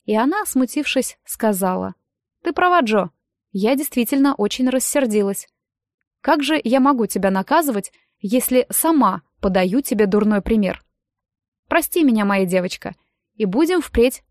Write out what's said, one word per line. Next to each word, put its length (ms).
и 100
она, 300
смутившись, 800
сказала: 680
«Ты 100
права, 280
Джо, 300
я 240
действительно 580
очень 340
рассердилась. 800
Как 220
же 200
я 180
могу 260
тебя 240
наказывать, 640
если 520
сама 520
подаю 400
тебе 260
дурной 360
пример? 420
Прости 360
меня, 200
моя 220
девочка, 480
и 120
будем 340
впредь 500